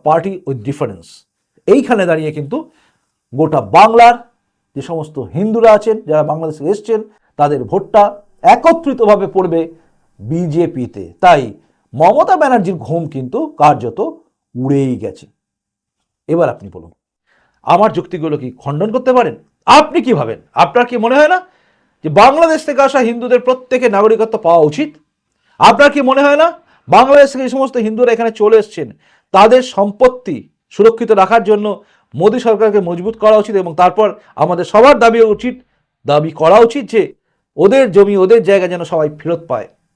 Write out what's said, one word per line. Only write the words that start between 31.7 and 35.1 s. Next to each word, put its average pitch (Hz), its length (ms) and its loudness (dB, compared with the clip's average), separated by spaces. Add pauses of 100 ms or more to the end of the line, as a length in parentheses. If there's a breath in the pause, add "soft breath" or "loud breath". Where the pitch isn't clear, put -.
মোদী 208 240 0
সরকারকে 208 420 0
মজবুত 175 380 -6
করা 214 180 4
উচিত 214 200 -2
এবং 170 180 -4
তারপর 180 400 0 (220 soft breath)
আমাদের 170 280 -2
সবার 233 340 4
দাবি 233 240 2